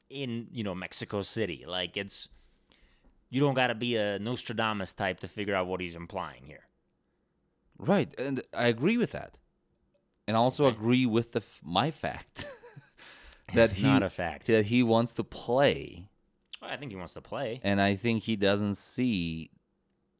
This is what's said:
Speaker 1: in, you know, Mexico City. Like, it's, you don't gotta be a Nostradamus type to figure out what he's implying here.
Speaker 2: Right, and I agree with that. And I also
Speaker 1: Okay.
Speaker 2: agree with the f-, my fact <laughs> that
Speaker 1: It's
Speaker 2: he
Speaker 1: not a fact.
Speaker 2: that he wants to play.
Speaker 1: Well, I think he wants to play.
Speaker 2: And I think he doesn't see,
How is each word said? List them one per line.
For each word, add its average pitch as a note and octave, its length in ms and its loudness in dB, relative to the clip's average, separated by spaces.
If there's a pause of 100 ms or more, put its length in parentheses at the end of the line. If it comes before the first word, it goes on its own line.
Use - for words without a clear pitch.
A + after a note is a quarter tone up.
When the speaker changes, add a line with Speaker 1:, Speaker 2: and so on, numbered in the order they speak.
Speaker 1:
in, A#2+ 420 -8
you A#2+ 140 -6
know, G2 100 -4
Mexico F#2 460 -4
City. F2+ 460 -2
Like, F2+ 320 -4
it's, - 300 -8 (1000)
you B2+ 120 -2
don't C#3+ 140 4
gotta B2 200 2
be A#2 220 -2
a G#2 220 0
Nostradamus G#2+ 760 -4
type F#2+ 260 -2
to F#2+ 80 -10
figure G2+ 260 -4
out F#2 120 0
what F2+ 160 -4
he's F2 120 -8
implying E2 500 -10
here. C#2+ 220 -20 (1080)
Speaker 2:
Right, D3 420 0
and C3 220 -4 (140)
I A#2+ 140 2
agree C3+ 280 2
with A3+ 160 0
that. - 240 -12 (880)
And G#2+ 100 2
I A2+ 40 6
also C3 260 4
Speaker 1:
Okay. A#2+ 100 4
Speaker 2:
agree B2 300 4
with A2+ 260 2
the A#2 80 -2
f-, - 220 -12
my F#2+ 280 0
fact - 560 -8 (540)
<laughs> - 520 -20
that A2+ 180 6
Speaker 1:
It's G2 100 -4
Speaker 2:
he G#2 60 4
Speaker 1:
not G#2 160 6
a F#2+ 80 2
fact. E2 360 -6
Speaker 2:
that A2 200 6
he B2 160 4
wants A#2 320 4
to A2 100 -4
play. G2 840 0 (540)
Speaker 1:
Well, - 80 -12
I C3+ 80 -8
think C3 140 -12
he F#2+ 40 -10
wants F2 180 -12
to E2 60 -14
play. B2 420 -8
Speaker 2:
And G2 180 2
I G2+ 140 4
think A2+ 280 0
he A2 140 -2
doesn't G2+ 400 2
see, E2+ 760 -2 (680)